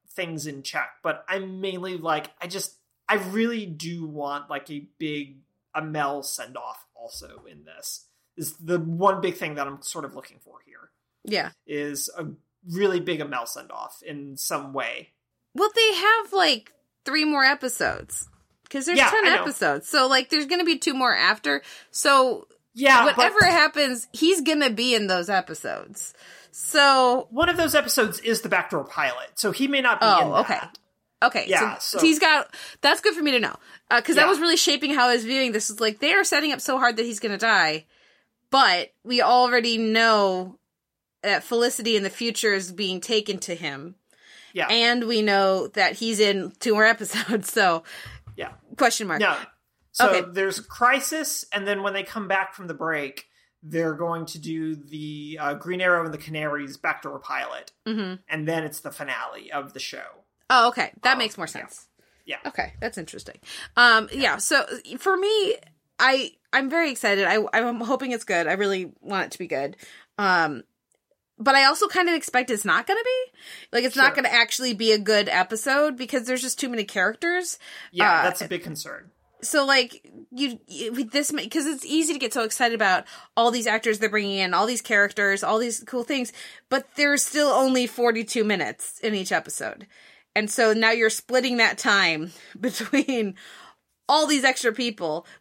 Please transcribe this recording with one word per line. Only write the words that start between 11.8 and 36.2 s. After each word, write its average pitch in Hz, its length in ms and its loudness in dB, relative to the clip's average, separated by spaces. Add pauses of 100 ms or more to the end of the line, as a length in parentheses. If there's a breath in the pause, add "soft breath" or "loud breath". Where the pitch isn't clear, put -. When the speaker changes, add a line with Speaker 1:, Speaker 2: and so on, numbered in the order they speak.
Speaker 1:
a 165 100 -10 (440)
really 185 300 0
big 170 180 -4
Amell 139 280 -8
send-off - 540 -14
in 143 360 -14
some 139 340 -8
way. 127 380 -8 (440)
Speaker 2:
Well, 415 220 0
they 440 200 4
have, 427 360 2
like, 320 400 0 (320)
three 302 220 0
more 294 180 2
episodes. 262 840 -2 (400)
'Cause 277 160 -6
there's 349 120 0
Speaker 1:
Yeah, 262 120 6
Speaker 2:
ten 415 160 2
Speaker 1:
I 339 100 4
know. 180 80 0
Speaker 2:
episodes. 160 440 -2
So, 262 200 4
like, 262 220 2
there's 302 160 0
gonna 349 200 0
be 320 120 2
two 320 160 -2
more 254 220 0
after. 220 460 0 (280 loud breath)
So, 262 580 2 (260)
Speaker 1:
Yeah, 254 320 6
but 285 100 4
Speaker 2:
whatever 381 300 6
happens, 294 640 2
he's 339 300 2
gonna 294 280 2
be 240 240 0
in 214 140 2
those 180 220 -2
episodes. 143 840 -6 (380 loud breath)
So 262 800 4
Speaker 1:
One 294 180 2
of 349 60 0
those - 200 2
episodes - 440 2
is 226 220 -2
the 196 80 -8
backdoor 170 340 -2
pilot, 131 520 -6
so 214 160 -2
he 269 180 -2
may 277 100 0
not 240 220 2
be 226 40 4
Speaker 2:
Oh, 214 140 6
Speaker 1:
in 202 220 2
Speaker 2:
okay. 208 140 -2
Speaker 1:
that. - 220 -10 (460)
Speaker 2:
Okay, 233 240 2
Speaker 1:
Yeah, 135 300 2
Speaker 2:
so - 220 -6
Speaker 1:
so 320 60 6
Speaker 2:
he's 320 140 4
got, 311 340 2 (280 loud breath)
that's 285 180 4
good 403 160 2
for 339 80 -6
me 294 80 2
to 247 80 4
know. 190 160 -2 (340 loud breath)
Uh, 240 120 4
'cause 311 140 0
that 294 80 8
Speaker 1:
Yeah. 330 60 6
Speaker 2:
was 359 100 2
really 339 180 2
shaping 285 360 0
how 254 140 4
I 247 60 4
was 240 100 0
viewing 254 300 0
this. 214 160 -4
It's 208 100 -8
like, 214 200 0
they 302 140 2
are 392 120 4